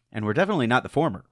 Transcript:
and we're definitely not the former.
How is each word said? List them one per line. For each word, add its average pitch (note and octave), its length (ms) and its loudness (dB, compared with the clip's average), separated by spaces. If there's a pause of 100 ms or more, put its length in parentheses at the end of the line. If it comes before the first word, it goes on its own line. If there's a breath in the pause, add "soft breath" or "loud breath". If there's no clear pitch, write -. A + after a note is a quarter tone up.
(120)
and G#2+ 140 -6
we're G#2 80 0
definitely E3 340 0
not B2 160 2
the - 60 -10
former. A2 420 -2